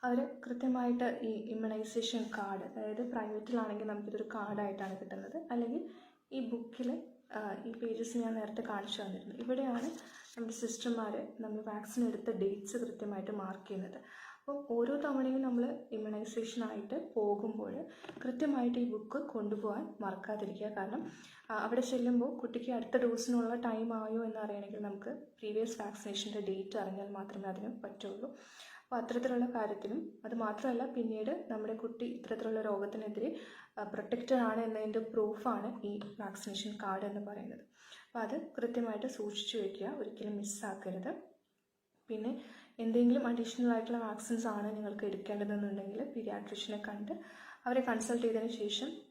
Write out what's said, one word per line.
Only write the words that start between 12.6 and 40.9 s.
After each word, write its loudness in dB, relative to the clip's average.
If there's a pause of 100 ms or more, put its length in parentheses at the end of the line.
കൃത്യമായിട്ട് -2
മാർക്ക് -4
ചെയ്യുന്നത്. -6 (380)
അപ്പം -4
ഓരോ 4
തവണയും 4
നമ്മൾ 4 (120)
ഇമ്മ്യൂണൈസേഷനായിട്ട് -2
പോകുമ്പോൾ 2 (380)
കൃത്യമായിട്ട് 4
ഈ 2
ബുക്ക് -2
കൊണ്ടുപോകാൻ 0
മറക്കാതിരിക്കുക. -2
കാരണം, -2 (400)
ആ, 0
അവിടെ 4
ചെല്ലുമ്പോൾ 4
കുട്ടിക്ക് -2
അടുത്ത 2
ഡോസിനുള്ള 4
ടൈം 0
ആയോ 0
എന്ന് -2
അറിയണമെങ്കിൽ -4
നമുക്ക് -4
പ്രീവിയസ് -2
വാക്സിനേഷൻ്റെ -4
ഡേറ്റ് -2
അറിഞ്ഞാൽ -2
മാത്രമേ -6
അതിന് -4
പറ്റുള്ളൂ. -6 (540)
അപ്പോൾ -4
അത്തരത്തിലുള്ള 2
കാര്യത്തിലും, -2
അത് -4
മാത്രമല്ല 2
പിന്നീട് 0
നമ്മുടെ 0
കുട്ടി -4
ഇത്തരത്തിലുള്ള -2
രോഗത്തിനെതിരെ, 0 (420)
ആ, -2
പ്രൊട്ടക്റ്റഡ് 2
ആണ് 4
എന്നതിൻ്റെ 0
പ്രൂഫാണ് 2
ഈ -2 (200)
വാക്സിനേഷൻ -6
കാർഡ് 0
എന്ന് -2
പറയുന്നത്. -8 (440)
അപ്പോൾ -6
അത് 0 (100)
കൃത്യമായിട്ട് 2
സൂക്ഷിച്ചു -2
വയ്ക്കുക, -2
ഒരിക്കലും -4
മിസ്സാക്കരുത്. -2 (920)